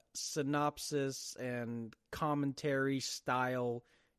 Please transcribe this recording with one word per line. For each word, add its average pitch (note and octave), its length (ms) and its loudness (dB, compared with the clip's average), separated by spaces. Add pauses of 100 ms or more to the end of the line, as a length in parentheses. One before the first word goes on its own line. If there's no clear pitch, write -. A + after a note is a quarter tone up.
(140)
synopsis D3 1300 0
and A#2 560 -4 (160)
commentary C#3 880 2
style B2+ 840 0 (360)